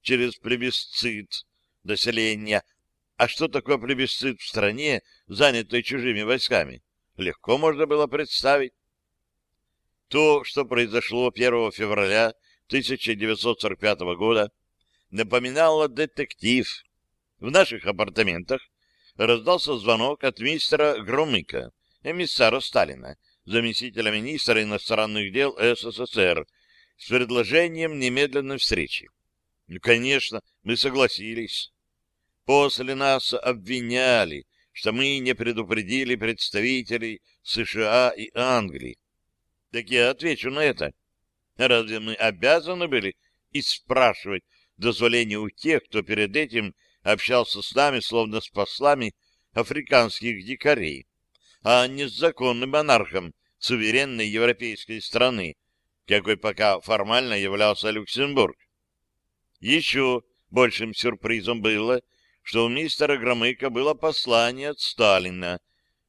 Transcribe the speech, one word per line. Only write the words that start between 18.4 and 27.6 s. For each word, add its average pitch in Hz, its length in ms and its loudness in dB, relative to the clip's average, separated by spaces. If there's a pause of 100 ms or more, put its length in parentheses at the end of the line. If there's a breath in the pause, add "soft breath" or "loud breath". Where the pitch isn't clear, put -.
раздался 117 600 2
звонок 117 480 0
от 127 160 -2
мистера 147 580 0
Громыка, 107 720 -2 (320)
эмиссара 135 580 0
Сталина, 71 560 -2 (280)
заместителя 113 680 -2
министра 113 520 0
иностранных 107 720 -2
дел 135 260 0
С 117 240 -4
С 117 240 -8
С - 100 -10
Р, 87 300 2 (500 soft breath)
с - 120 -18
предложением 139 920 0